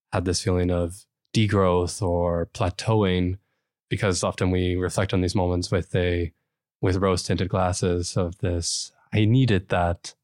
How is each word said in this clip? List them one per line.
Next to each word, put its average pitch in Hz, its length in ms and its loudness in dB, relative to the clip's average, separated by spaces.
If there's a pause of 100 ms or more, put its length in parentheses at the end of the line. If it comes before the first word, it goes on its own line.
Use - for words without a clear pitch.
(120)
had 92 120 -2
this 90 180 -2
feeling 90 280 0
of 87 340 -4 (300)
degrowth 95 640 2
or 87 540 0
plateauing, 92 840 0 (500)
because 98 340 -2
often 92 300 0
we 90 240 0
reflect 90 360 -2
on 95 80 0
these 90 140 -2
moments 90 380 0
with 90 240 -2
a, 87 360 0 (480)
with 95 160 0
rose-tinted 92 520 0
glasses 90 680 0
of 87 220 -2
this, - 540 -4 (200)
"I 107 120 4
needed 113 440 4
that. 87 560 -2